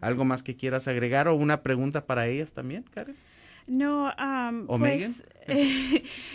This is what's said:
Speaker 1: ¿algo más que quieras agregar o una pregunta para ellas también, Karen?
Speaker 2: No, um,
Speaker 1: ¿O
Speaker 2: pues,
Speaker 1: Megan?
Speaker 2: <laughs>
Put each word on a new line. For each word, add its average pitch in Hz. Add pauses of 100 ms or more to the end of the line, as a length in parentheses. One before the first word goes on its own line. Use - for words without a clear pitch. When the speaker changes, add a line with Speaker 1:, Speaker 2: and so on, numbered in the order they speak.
Speaker 1:
¿algo 123
más 131
que 127
quieras 131
agregar 127
o 165
una 147
pregunta 135
para 120
ellas 147
también, 139 (100)
Karen? 247 (500)
Speaker 2:
No, 285
um, 247
Speaker 1:
¿O 123
Speaker 2:
pues, 170 (220)
Speaker 1:
Megan? 277 (300)
Speaker 2:
<laughs> - (320)